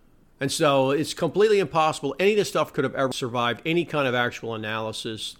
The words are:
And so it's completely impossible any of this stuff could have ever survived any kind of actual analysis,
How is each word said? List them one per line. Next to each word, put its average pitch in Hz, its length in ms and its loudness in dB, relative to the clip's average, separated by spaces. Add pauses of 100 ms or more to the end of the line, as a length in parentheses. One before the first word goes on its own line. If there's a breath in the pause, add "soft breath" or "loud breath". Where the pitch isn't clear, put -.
(420 soft breath)
And 135 100 -2
so 139 400 4
it's 147 220 -2
completely 202 460 2
impossible 156 600 0
any 196 120 4
of 214 60 2
this 190 120 0
stuff - 240 -2
could 143 100 0
have 123 120 -2
ever 131 180 0
survived 120 520 -2
any 170 200 2
kind 143 240 0
of 120 40 0
actual 117 420 -2
analysis, 110 840 -6